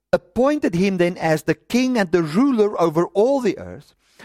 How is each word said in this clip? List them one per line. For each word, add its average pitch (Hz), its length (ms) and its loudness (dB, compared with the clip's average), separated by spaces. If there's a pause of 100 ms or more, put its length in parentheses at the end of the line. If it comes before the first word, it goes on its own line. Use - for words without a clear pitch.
(140)
appointed 269 600 0
him 190 220 0
then 175 200 0
as 160 260 -2
the 160 120 0
king 254 420 -2
and 190 140 0
the 175 120 2
ruler 208 560 0
over 170 280 0
all 254 340 0
the 190 160 -2
earth. 92 360 -18 (320)